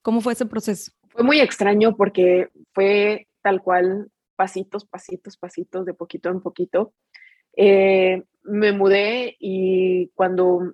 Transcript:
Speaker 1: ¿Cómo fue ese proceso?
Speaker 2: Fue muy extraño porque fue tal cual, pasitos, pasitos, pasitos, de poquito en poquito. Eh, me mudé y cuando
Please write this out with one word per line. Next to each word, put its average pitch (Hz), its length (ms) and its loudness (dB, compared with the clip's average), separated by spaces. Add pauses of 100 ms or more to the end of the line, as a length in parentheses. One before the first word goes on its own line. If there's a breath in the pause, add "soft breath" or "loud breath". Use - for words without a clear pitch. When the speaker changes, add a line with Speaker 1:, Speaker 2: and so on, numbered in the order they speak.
Speaker 1:
¿Cómo 226 180 0
fue 233 120 -2
ese 226 140 -4
proceso? 208 460 -8 (180)
Speaker 2:
Fue 233 120 -2
muy 294 180 4
extraño 208 560 2
porque 180 520 2 (240)
fue 202 560 0 (140)
tal 190 200 0
cual, 185 480 0 (260)
pasitos, 190 480 -6
pasitos, - 520 -18
pasitos, 180 500 -10
de 180 80 -6
poquito 170 340 -10
en 185 120 -4
poquito. 180 520 -4 (640 soft breath)
Eh, 190 680 4 (180)
me 208 300 0
mudé 202 680 0
y 185 760 -2
cuando 180 600 0